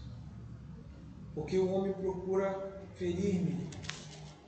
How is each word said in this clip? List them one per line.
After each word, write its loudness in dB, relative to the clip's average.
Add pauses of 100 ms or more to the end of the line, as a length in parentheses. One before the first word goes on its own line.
(1300)
porque 2
o 6
homem 4
procura 2 (120)
ferir-me 2 (800)